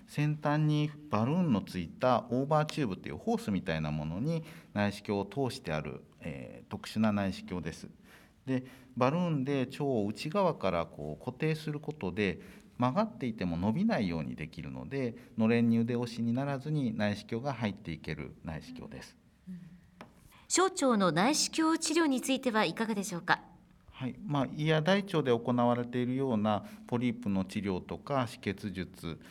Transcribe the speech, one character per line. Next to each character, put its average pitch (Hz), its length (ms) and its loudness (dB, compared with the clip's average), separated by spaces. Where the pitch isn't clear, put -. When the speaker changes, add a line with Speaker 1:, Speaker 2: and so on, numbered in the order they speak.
Speaker 1:
先 151 340 0
端 151 220 2
に 151 300 2
バ 107 140 2
ル 131 80 2
ー 180 100 2
ン 160 100 2
の 98 80 2
つ 92 160 -6
い 87 120 -4
た 123 420 2
オ 127 140 0
ー - 20 -4
バ 151 160 4
ー 156 40 -2
チ 156 160 -4
ュ - 20 2
ー - 20 2
ブ 92 100 -2
と - 120 -10
い - 40 -8
う 73 40 -6
ホ 226 180 -2
ー 220 60 0
ス - 100 -4
み 92 120 2
た 82 120 0
い 80 60 0
な 78 100 -2
も 76 160 -2
の 82 140 -4
に 160 240 -2
内 104 180 2
視 - 100 -12
鏡 101 200 0
を 123 260 -2
通 - 40 -4
し - 80 -10
て 82 120 -6
あ 78 80 0
る、 69 240 -8
え 64 440 -10
ー、 - 60 -20
特 - 180 -10
殊 - 120 -2
な 110 100 6
内 101 220 0
視 - 100 -12
鏡 90 220 -6
で 80 80 -4
す。 - 160 -14
で、 131 180 -2
バ 123 140 4
ル 151 60 2
ー 180 140 2
ン 143 140 0
で 135 280 0
腸 147 120 -4
を 120 220 2
内 107 240 -4
側 180 240 2
か 95 160 0
ら 85 160 2
こ 76 340 -10
う - 40 -20
固 - 120 -6
定 156 200 0
す 156 140 -8
る 147 100 -6
こ - 120 -6
と 92 200 -4
で、 95 260 2
曲 123 140 4
が 214 180 0
っ - 80 -16
て 135 80 -2
い 113 80 -2
て - 100 -2
も 85 120 0
伸 95 160 2
び 175 120 2
な 220 140 4
い 101 100 2
よ 85 120 -2
う - 20 -2
に 62 140 -6
で 73 100 -6
き - 160 -10
る 71 80 -10
の 64 180 -8
で、 127 280 -2
の 113 120 4
れ 117 120 6
ん 117 80 6
に 117 120 6
腕 120 160 2
押 120 180 -4
し 117 80 -4
に 117 100 2
な 127 120 0
ら 139 160 -4
ず 151 100 -6
に 131 260 0
内 104 200 0
視 - 100 -10
鏡 113 180 -6
が - 100 -2
入 113 160 0
っ 95 40 -4
て - 160 -10
い 78 80 -6
け 78 160 -6
る 73 300 -8
内 78 180 -6
視 - 100 -16
鏡 - 200 -12
で - 100 -14
す。 - 140 -18
Speaker 2:
う - 20 -10
ん。 180 80 -10
小 - 200 4
腸 285 300 4
の 190 140 6
内 190 240 4
視 - 160 2
鏡 320 300 4
治 311 140 0
療 330 120 4
に 262 140 2
つ - 120 0
い 262 80 2
て 254 120 0
は 214 120 4
い 165 100 0
か 170 120 -2
が 220 80 -2
で 202 80 -2
し 185 100 -6
ょ 175 60 -4
う 160 40 -8
か？ - 200 2
Speaker 1:
は - 160 -6
い、 120 80 -4
ま 147 180 2
あ、 123 40 0
胃 151 120 0
や 156 120 6
大 190 220 4
腸 170 220 0
で 123 120 6
行 117 160 0
わ 120 220 6
れ 120 100 0
て 123 160 -2
い 123 60 2
る 127 80 0
よ 135 200 2
う - 40 4
な 104 260 2
ポ 120 120 0
リ 120 140 2
ー 117 80 -10
プ - 80 -4
の 98 160 2
治 92 140 -6
療 95 220 -2
と 85 180 -8
か、 131 300 -2
止 - 100 -14
血 101 320 -4
術、 85 480 -8